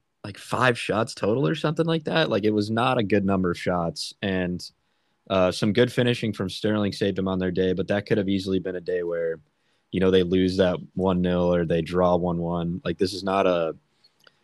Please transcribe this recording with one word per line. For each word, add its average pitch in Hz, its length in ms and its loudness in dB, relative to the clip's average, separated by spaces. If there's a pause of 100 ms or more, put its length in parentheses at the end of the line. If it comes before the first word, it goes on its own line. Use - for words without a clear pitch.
(240)
like, 98 140 -12
five 120 400 0
shots 110 360 -2
total 117 340 0
or 160 80 0
something 160 300 0
like 160 200 -2
that. 160 240 0
Like, 101 160 0
it 107 60 2
was 107 180 0
not 127 280 0
a 117 60 2
good 98 220 2
number 95 260 2
of 85 80 -6
shots. 85 600 -4
And, 92 420 -2 (680)
uh, 92 220 4
some 104 220 0
good 120 180 4
finishing 120 420 0
from 95 160 -4
Sterling 104 420 0
saved 98 260 -2
them 95 100 -2
on 95 120 -2
their 92 120 -2
day, 92 220 0
but 87 140 -4
that 101 180 -2
could 110 120 0
have 95 120 0
easily 95 300 0
been 90 160 -6
a 90 60 -10
day 90 220 -4
where, 82 360 -4 (520)
you 90 80 -2
know, 92 120 4
they 95 120 6
lose 92 340 2
that 90 200 4 (160)
one 92 280 0
nil 90 320 2
or 87 120 2
they 85 160 0
draw 90 360 2
one 85 200 -2
one. 85 460 -4
Like, 87 140 -4
this 95 160 0
is 92 100 -10
not 95 240 2
a, 85 280 0 (680)